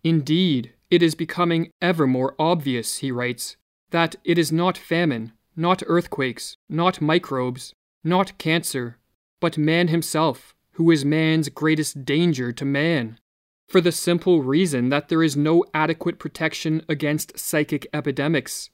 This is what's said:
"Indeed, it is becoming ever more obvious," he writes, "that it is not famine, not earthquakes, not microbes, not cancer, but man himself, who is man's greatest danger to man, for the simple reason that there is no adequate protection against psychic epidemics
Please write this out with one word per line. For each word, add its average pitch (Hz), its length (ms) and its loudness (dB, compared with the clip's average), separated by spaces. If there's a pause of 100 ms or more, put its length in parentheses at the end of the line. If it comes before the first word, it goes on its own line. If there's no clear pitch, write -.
"Indeed, 156 720 0 (160)
it 170 140 6
is 160 100 2
becoming 165 580 -2 (100)
ever 170 260 2
more 131 320 0
obvious," 143 600 -2
he 135 120 -4
writes, 123 460 -6 (320)
"that 165 340 -2
it 175 140 2
is 156 120 2
not 175 280 0
famine, 139 560 -2 (240)
not 175 300 0
earthquakes, 147 680 -2 (140)
not 170 320 0
microbes, 135 720 -2 (280)
not 185 360 0
cancer, 147 600 -4 (440)
but 165 160 0
man 160 320 2
himself, 156 680 -2 (160)
who 165 180 2
is 147 140 4
man's 160 460 2
greatest 151 560 -2
danger 135 480 0
to - 100 -8
man, 139 560 -2 (480)
for 185 140 4
the 170 100 2
simple 175 500 2
reason 135 460 2
that 143 220 0
there 160 120 2
is 151 140 2
no 156 380 2
adequate 156 440 -2
protection 160 680 -4
against 151 500 -4
psychic 151 560 -4
epidemics 143 800 -4